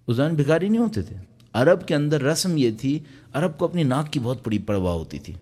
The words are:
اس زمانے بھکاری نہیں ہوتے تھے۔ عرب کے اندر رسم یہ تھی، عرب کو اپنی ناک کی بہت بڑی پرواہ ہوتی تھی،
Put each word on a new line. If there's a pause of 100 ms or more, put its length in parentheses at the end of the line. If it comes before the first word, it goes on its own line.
اس
زمانے
بھکاری
نہیں
ہوتے
تھے۔ (360)
عرب
کے
اندر
رسم
یہ (100)
تھی، (340)
عرب
کو
اپنی
ناک
کی
بہت
بڑی
پرواہ
ہوتی
تھی،